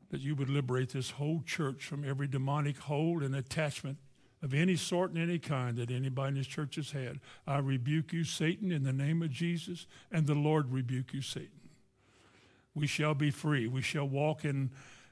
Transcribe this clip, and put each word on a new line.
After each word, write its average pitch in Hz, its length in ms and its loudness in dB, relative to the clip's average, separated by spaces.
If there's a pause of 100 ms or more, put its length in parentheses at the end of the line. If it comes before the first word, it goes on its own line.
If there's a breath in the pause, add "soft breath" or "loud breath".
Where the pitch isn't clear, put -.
(100)
that 143 100 -4
you 143 140 -2
would 135 160 -2
liberate 131 400 0
this 131 220 -4
whole 151 340 -2
church 135 380 -2
from 143 200 -6
every 139 220 -2
demonic 139 520 0
hold 160 440 0
and 135 120 0
attachment 139 640 -4 (460 soft breath)
of 135 100 -2
any 170 240 6
sort 180 340 0
and 165 80 -4
any 170 200 0
kind 123 380 -2
that 120 140 -2
anybody 131 380 -2
in 139 60 0
this 135 120 -2
church 147 280 -4
has 151 160 -6
had. 135 300 -6 (260 loud breath)
I 139 120 0
rebuke 135 540 2
you, 165 120 0
Satan, 180 460 0
in 151 120 2
the 135 100 2
name 147 300 2
of 160 80 0
Jesus, 170 560 -2 (260 loud breath)
and 156 140 4
the 147 80 4
Lord 147 360 4
rebuke 127 440 -2
you, 135 80 -4
Satan. - 480 -10 (1040 soft breath)
We 147 120 2
shall 151 280 2
be 147 160 4
free. 139 360 2
We 131 160 0
shall 143 240 0
walk 147 380 0
in, 139 260 0 (420 loud breath)